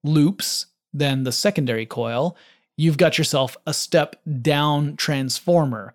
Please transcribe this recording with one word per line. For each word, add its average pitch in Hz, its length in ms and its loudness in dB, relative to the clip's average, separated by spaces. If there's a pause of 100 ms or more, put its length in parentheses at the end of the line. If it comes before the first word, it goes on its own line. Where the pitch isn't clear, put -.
loops 151 600 2 (280)
than 139 300 0
the 127 80 -2
secondary 123 540 0
coil, 120 520 -4 (400)
you've 156 200 2
got 165 200 2
yourself 139 480 0
a 147 80 -6
step - 440 0 (240)
down 147 560 2
transformer. 135 960 -2